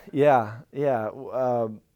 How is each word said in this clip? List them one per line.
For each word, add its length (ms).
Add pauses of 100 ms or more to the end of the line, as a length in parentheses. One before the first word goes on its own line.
(120)
Yeah, 460 (160)
yeah. 340
Uh, 640 (260)